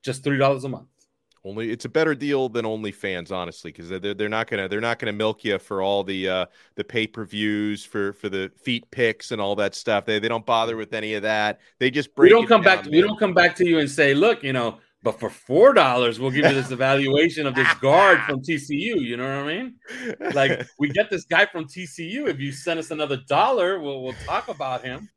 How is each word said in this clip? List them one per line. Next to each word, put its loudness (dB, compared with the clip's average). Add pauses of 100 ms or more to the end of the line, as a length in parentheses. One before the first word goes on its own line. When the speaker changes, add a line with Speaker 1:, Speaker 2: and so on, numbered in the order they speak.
Speaker 1:
just -8
three 0
dollars 2
a -8
month. -10 (560)
Speaker 2:
Only, -8
it's -8
a -8
better 2
deal -2
than -2
OnlyFans, -6
honestly, -8
'cause -18
they're, -6
they're -4
not -2
gonna, -4
they're -4
not -2
gonna -6
milk -2
you -2
for -6
all 0
the, -4
uh, -2 (280)
the -8
pay-per-views, -4
for, -4
for -10
the -6
feet -6
pics -2
and -6
all -2
that -2
stuff. -2
They, -2
they 0
don't -4
bother 0
with -10
any -6
of -6
that. 0 (180)
They 2
just -4
Speaker 1:
We -20
Speaker 2:
break 8
Speaker 1:
don't 6
Speaker 2:
it -8
Speaker 1:
come 6
back 4
Speaker 2:
down, -12
Speaker 1:
to, -10
we 4
Speaker 2:
man. 4
Speaker 1:
don't -4
come 0
back 4
to 2
you 4
and 0
say, 4
"Look, 2
you -4
know, -2 (220)
but -2
for -6
four 4
dollars, 4
we'll -2
give 0
you 6
this 0
Speaker 2:
<laughs> -4
Speaker 1:
evaluation 2
of -2
this 2
guard 6
from -4
T -4
C -8
U." -2
You -6
know -6
what -6
I -6
mean? -10 (580)
Like, 0
Speaker 2:
<laughs> -20
Speaker 1:
"We -2
get 0
this -6
guy 4
from -10
T -14
C -14
U. -6
If -4
you -6
send -6
us -10
another -4
dollar, 0
we'll, -8
we'll -8 (140)
talk -4
about -8
him." -12